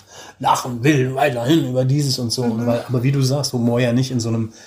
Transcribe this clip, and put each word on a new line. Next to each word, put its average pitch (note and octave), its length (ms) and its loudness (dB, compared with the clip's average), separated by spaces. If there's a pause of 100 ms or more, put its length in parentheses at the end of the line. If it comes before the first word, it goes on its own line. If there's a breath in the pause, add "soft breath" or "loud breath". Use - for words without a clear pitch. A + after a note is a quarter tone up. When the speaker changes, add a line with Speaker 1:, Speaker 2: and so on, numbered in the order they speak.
(400 loud breath)
Speaker 1:
lachen A#2+ 440 -2
will, C3 320 2
weiterhin C3+ 540 2
über B2+ 160 0
dieses C#3 340 0
und A#2+ 120 -4
so. B2+ 120 -2
Und A2+ 200 0
Speaker 2:
Mhm. - 20 -2
Speaker 1:
weil, A#2+ 220 0
aber B2 160 0
wie C3+ 100 2
du C#3 80 2
sagst, C3+ 320 0
Humor A#2+ 260 2
ja A#2+ 140 2
nicht C3 180 0
in B2 80 -2
so A2 100 -4
einem A2+ 220 -2 (160 loud breath)